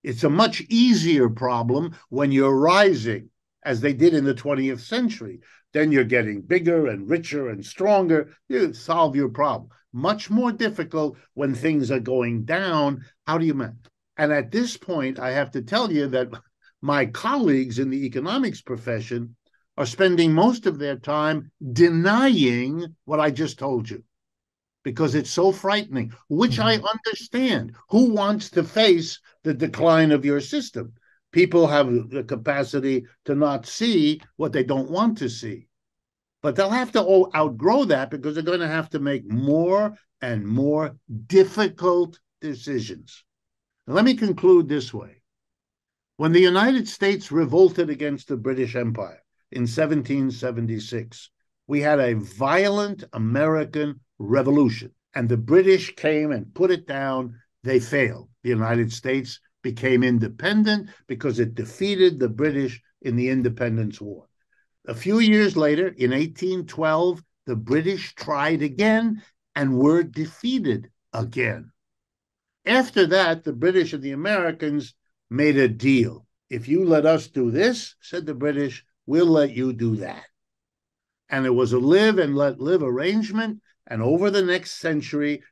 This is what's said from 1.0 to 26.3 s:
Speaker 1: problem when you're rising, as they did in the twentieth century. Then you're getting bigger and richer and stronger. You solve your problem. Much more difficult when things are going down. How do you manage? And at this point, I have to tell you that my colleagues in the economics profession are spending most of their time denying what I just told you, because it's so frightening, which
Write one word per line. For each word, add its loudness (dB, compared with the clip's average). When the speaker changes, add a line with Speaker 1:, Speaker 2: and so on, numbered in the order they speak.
Speaker 1:
problem -2
when 0
you're 4
rising, 2
as -2
they 0
did 4
in 2
the 0
twentieth -4
century. -6
Then 2
you're 4
getting 0
bigger 2
and -6
richer -4
and -10
stronger. 0
You 0
solve -2
your 0
problem. -4
Much -4
more 0
difficult -4
when -2
things 0
are 0
going -2
down. -2
How -2
do -2
you 0
manage? -6
And 0
at -2
this -4
point, -6
I -6
have -4
to -6
tell -4
you -2
that -2
my 0
colleagues -2
in -2
the -4
economics -4
profession -8
are -4
spending 2
most 4
of -2
their -6
time -4
denying 2
what -2
I 2
just -6
told -4
you, -14
because -2
it's -2
so 2
frightening, -4
which 0